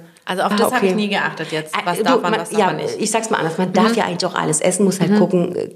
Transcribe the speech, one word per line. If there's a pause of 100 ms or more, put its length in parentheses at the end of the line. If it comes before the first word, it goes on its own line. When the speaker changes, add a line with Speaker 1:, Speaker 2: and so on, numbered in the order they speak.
(260)
Speaker 1:
Also
auf
Speaker 2:
Ah,
Speaker 1:
das
hab
ich
Speaker 2:
okay.
Speaker 1:
nie
geachtet
jetzt.
Speaker 2:
Ah,
Speaker 1:
Was
Speaker 2:
du,
Speaker 1:
darf
man,
Speaker 2:
man,
Speaker 1:
was
darf
Speaker 2:
ja,
Speaker 1:
man
nicht.
Speaker 2:
ich
sag's
mal
anders,
man
darf
Speaker 1:
Mhm.
Speaker 2:
ja
eigentlich
auch
alles
essen,
muss
halt
Speaker 1:
Mhm.
Speaker 2:
gucken,
äh,